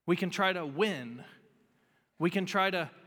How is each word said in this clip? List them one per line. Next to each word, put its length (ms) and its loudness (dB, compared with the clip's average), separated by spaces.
We 100 4
can 140 -2
try 240 2
to 100 -4
win. 580 -4
We 120 2
can 160 0
try 240 2
to 200 -2